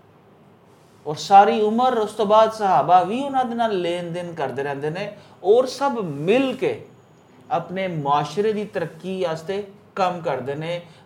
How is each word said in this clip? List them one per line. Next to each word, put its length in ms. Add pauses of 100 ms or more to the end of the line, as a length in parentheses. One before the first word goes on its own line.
(1080)
ਔਰ 80
ਸਾਰੀ 460
ਉਮਰ 360
ਉਸ 140
ਤੋਂ 140
ਬਾਅਦ 260
ਸਹਾਬਾ 520
ਵੀ 200
ਉਹਨਾਂ 220
ਦੇ 100
ਨਾਲ 260
ਲੈਣ 300
ਦੇਣ 220
ਕਰਦੇ 300
ਰਹਿੰਦੇ 260
ਨੇ, 280 (260)
ਔਰ 220
ਸਭ 260 (120)
ਮਿਲ 520
ਕੇ 300 (640)
ਆਪਣੇ 360
ਮਾਸ਼ਰੇ 680
ਦੀ 120
ਤਰੱਕੀ 580
ਵਾਸਤੇ 440 (280)
ਕੰਮ 240
ਕਰਦੇ 360
ਨੇ। 260 (240)